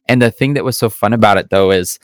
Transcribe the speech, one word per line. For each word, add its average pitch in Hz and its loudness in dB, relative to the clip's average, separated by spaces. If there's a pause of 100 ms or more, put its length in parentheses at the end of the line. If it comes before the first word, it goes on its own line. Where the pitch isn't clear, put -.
And 123 2
the 117 2
thing 139 -4
that - -4
was 123 -4
so 113 -2
fun 104 -2
about 107 2
it, - -4
though, 95 2
is 92 -2